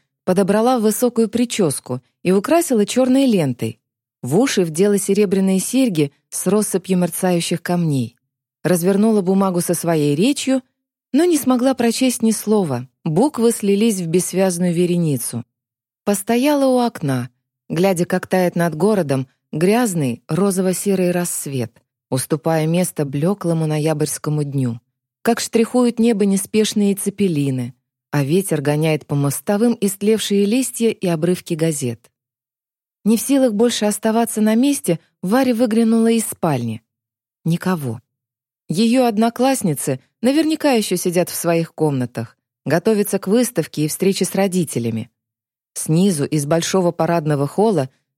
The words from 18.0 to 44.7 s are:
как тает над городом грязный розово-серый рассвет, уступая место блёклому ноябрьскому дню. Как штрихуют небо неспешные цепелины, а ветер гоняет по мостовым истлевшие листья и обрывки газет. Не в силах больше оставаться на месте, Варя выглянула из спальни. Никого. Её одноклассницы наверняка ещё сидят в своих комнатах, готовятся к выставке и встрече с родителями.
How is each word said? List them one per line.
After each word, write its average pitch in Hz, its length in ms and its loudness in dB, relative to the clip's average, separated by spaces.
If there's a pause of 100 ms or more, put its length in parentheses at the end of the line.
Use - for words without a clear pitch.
как - 200 -4
тает 180 300 0
над 170 180 0
городом 156 540 0 (240)
грязный 170 760 0
розово-серый 185 840 0
рассвет, 147 720 -6 (280)
уступая 156 560 -2
место 170 380 -2
блёклому 165 640 -2
ноябрьскому 151 760 -2
дню. 135 380 -4 (420)
Как 226 180 0
штрихуют 240 580 0
небо 226 260 2
неспешные 202 720 0
цепелины, 143 800 -2 (400)
а 147 80 2
ветер 160 400 0
гоняет 151 460 0
по 147 80 -2
мостовым 202 640 0
истлевшие 202 640 0
листья 233 460 0
и - 180 -6
обрывки 170 460 -2
газет. 143 580 -4 (920)
Не 226 120 4
в 214 40 -4
силах 262 340 2
больше 226 320 0
оставаться 220 540 0
на 214 140 2
месте, 247 460 0 (200)
Варя 254 320 2
выглянула 226 600 2
из 226 120 0
спальни. 120 560 -4 (640)
Никого. 160 560 -2 (680)
Её 233 380 2
одноклассницы 226 920 0 (240)
наверняка 302 520 0
ещё 208 200 0
сидят 175 340 -2
в - 60 -12
своих 170 400 -2
комнатах, 127 640 -4 (260)
готовятся 202 540 0
к 196 80 -8
выставке 185 600 0
и - 20 -6
встрече 190 360 -2
с - 120 -4
родителями. 139 760 -2 (640)